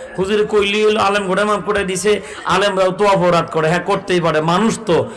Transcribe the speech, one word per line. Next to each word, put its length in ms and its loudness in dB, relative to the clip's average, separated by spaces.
হুজুর 300 0
কইলি 360 0
হলো 160 2
আলেম 280 0
ঘোড়া 180 0
মাফ 200 0
করে 180 -2
দিছে।" 380 0
আলেমরাও 460 2
তো 140 0
অপরাধ 460 2
করে, 160 0
হ্যাঁ, 160 0
করতেই 380 -2
পারে, 200 0
মানুষ 440 0
তো, 320 0